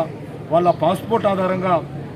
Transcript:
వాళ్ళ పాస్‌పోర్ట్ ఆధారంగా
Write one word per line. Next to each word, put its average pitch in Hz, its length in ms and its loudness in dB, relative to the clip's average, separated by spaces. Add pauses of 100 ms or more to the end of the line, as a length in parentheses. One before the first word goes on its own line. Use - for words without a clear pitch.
(520)
వాళ్ళ 175 180 4
పాస్‌పోర్ట్ 190 580 2
ఆధారంగా 185 480 2 (400)